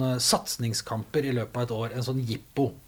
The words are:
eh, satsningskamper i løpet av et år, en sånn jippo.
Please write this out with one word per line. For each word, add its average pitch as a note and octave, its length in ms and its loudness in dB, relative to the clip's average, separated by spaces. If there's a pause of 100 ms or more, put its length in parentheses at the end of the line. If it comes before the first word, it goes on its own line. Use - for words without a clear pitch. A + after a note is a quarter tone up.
eh, B2+ 160 2
satsningskamper - 1080 0
i C3+ 80 0
løpet A2+ 240 0
av B2 60 2
et A#2 80 -2
år, A#2 240 -2
en B2+ 80 -2
sånn C3 220 0
jippo. A#2 460 0 (160)